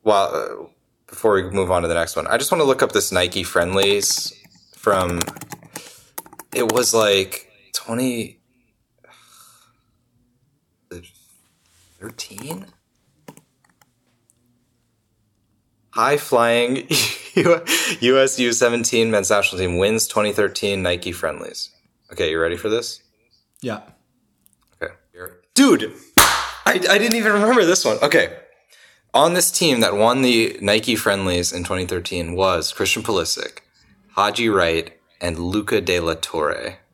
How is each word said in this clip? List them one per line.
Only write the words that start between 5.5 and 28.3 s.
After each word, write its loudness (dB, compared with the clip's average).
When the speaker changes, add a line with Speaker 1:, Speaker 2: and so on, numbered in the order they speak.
Speaker 1:
it 0
was, 0
like, 0
twenty -6
thirteen? -16
High 2
flying 2
<laughs> -14
U 2
S 2
U 2
seventeen 2
men's 0
national 0
team -2
wins 0
twenty -2
thirteen -2
Nike -2
friendlies. -8
Okay, -2
you -2
ready 0
for -6
this? -4
Speaker 2:
Yeah. -10
Speaker 1:
Okay. -10
Dude, 4
I, 2
I 6
didn't 2
even 0
remember 4
this 2
one. 2
Okay. 2